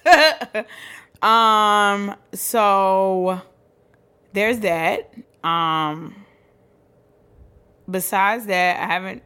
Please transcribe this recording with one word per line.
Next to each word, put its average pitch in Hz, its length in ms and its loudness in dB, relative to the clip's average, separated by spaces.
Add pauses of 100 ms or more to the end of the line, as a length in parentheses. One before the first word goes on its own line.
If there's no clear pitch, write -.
<laughs> 302 580 4 (580)
Um, 208 920 2 (160)
so 190 1080 0 (920)
there's 220 280 -2
that. 175 520 -2 (320)
Um, 160 800 -4 (1700)
besides 196 560 -2
that, 180 340 0
I - 60 -6
haven't 185 400 -6